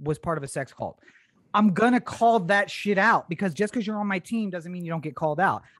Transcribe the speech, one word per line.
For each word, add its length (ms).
was 180
part 200
of 60
a 40
sex 240
cult. 260
I'm 200
gonna 260
call 400
that 300
shit 280
out, 300
because 240
just 200
'cause 140
you're 120
on 80
my 120
team 320
doesn't 220
mean 120
you 60
don't 120
get 120
called 240
out. 240